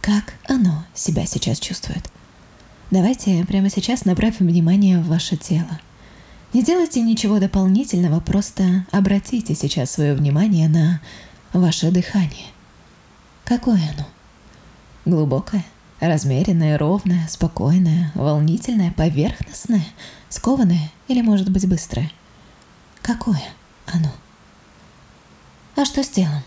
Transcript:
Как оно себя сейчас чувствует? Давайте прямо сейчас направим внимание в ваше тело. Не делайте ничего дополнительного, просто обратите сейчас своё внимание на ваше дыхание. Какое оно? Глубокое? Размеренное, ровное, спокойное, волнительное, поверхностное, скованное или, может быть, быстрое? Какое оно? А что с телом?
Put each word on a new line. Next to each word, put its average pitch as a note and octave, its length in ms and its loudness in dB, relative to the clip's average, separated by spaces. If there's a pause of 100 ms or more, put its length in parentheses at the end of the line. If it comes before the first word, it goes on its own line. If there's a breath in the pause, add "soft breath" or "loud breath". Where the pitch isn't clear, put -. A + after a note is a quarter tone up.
Как G#3 320 0 (120)
оно F3+ 460 2
себя - 320 -2
сейчас - 340 -2
чувствует? - 520 -10 (800)
Давайте F#3 560 2
прямо G3 220 0
сейчас A#3 360 -2
направим G3+ 420 0
внимание F3 520 4
в E3+ 100 -2
ваше D#3+ 280 -2
тело. E3 440 -4 (720 loud breath)
Не A#3+ 100 2
делайте E4 380 0
ничего G#3+ 400 2
дополнительного, F#3+ 800 2
просто F#3+ 720 0
обратите G3 600 0
сейчас C3+ 360 -2
своё D3 240 0
внимание D#3+ 540 2
на D#3+ 320 2 (520 loud breath)
ваше E3+ 380 2
дыхание. F3+ 560 -2 (1000)
Какое A#3+ 360 2 (160)
оно? D3 100 -6 (960 loud breath)
Глубокое? D#3 600 0 (360)
Размеренное, D#3 760 0
ровное, F3 520 0
спокойное, E3 840 0
волнительное, D#3+ 760 0
поверхностное, E3 960 -2 (420 loud breath)
скованное F3+ 600 0 (180)
или, B3 140 0
может G3 280 2
быть, F#3+ 160 0
быстрое? E3 460 -2 (880)
Какое A3+ 420 -2 (440)
оно? D#3+ 240 0 (1600)
А C#4+ 100 0
что C#4 180 -2
с C4 60 -4
телом? D3 380 0